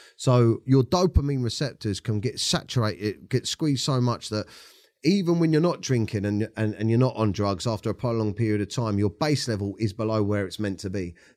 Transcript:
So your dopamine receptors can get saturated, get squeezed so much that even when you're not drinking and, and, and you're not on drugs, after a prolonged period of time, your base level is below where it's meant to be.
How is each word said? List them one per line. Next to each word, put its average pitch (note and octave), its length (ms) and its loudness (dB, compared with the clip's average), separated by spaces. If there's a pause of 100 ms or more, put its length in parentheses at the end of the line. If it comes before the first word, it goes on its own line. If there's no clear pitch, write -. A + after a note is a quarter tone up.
(160)
So A#2+ 500 4
your C3 180 6
dopamine C#3+ 600 2
receptors A2+ 560 -4
can G#2+ 220 -2
get A2+ 180 -4
saturated, G2+ 880 -4
get - 200 -2
squeezed C#3+ 360 -2
so C3 160 0
much A#2+ 300 -2
that G#2+ 160 -4 (600)
even F3 340 2
when D#3+ 140 4
you're D3+ 80 4
not E3+ 180 0
drinking A2 460 0
and, G#2 320 0
and, G#2+ 160 0
and A2 160 -2
you're A#2 100 4
not B2+ 160 2
on G#2+ 160 2
drugs, G2 340 -2
after A2+ 240 -2
a G2 60 -4
prolonged A2 400 -2
period G#2+ 240 0
of G2 80 -2
time, G#2+ 320 -2
your G2+ 100 2
base D3+ 380 0
level G2+ 320 -4
is A2 140 -2
below A2 280 0
where G2+ 240 0
it's F2+ 140 -10
meant G2 180 -4
to G2+ 120 -8
be. F#2 260 -6 (220)